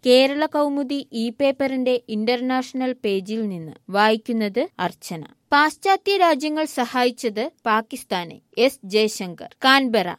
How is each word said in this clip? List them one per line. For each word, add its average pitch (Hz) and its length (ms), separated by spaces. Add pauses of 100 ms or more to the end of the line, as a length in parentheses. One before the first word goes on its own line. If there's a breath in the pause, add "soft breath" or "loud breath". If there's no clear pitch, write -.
കേരള 269 440
കൗമുദി 285 540 (120)
ഈ 226 180
പേപ്പറിന്റെ 262 640 (140)
ഇന്റർനാഷണൽ 254 920
പേജിൽ 208 460
നിന്ന് 165 300 (160)
വായിക്കുന്നത് 220 720 (160)
അർച്ചന. 175 440 (280)
പാശ്ചാത്യ 381 680
രാജ്യങ്ങൾ 311 540
സഹായിച്ചത് 247 720 (200)
പാകിസ്ഥാനെ. 214 720 (200)
എസ് 262 280
ജയശങ്കർ. 202 640 (120)
കാൻബറ. 254 460 (100)